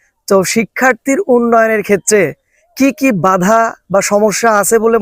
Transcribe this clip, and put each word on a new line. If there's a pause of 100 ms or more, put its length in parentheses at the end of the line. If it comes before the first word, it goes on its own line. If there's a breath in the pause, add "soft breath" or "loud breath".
(280)
তো (200)
শিক্ষার্থীর (160)
উন্নয়নের
ক্ষেত্রে (560)
কি (100)
কি (180)
বাধা (320)
বা (120)
সমস্যা (100)
আছে
বলে